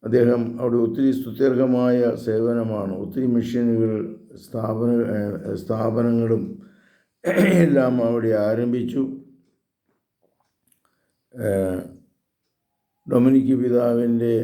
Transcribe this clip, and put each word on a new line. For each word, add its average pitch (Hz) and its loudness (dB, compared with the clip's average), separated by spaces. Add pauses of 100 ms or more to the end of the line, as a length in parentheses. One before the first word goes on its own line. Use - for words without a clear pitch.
അദ്ദേഹം 120 4 (180)
അവിടെ 120 0
ഒത്തിരി 135 0
സ്തുത്യർഹമായ 123 0 (280)
സേവനമാണ്, 113 -2
ഒത്തിരി 127 -4
മിഷനുകൾ 117 0 (520)
സ്ഥാപന-, 117 -2 (100)
ഏഹ്, 104 -6
സ്ഥാപനങ്ങളും 113 0 (1200)
എല്ലാം 135 2 (120)
അവിടെ 113 0
ആരംഭിച്ചു. 120 -2 (2250)
ഏഹ്, 98 -2 (1300)
ഡൊമിനിക് 131 4
പിതാവിൻ്റെ 120 0 (100)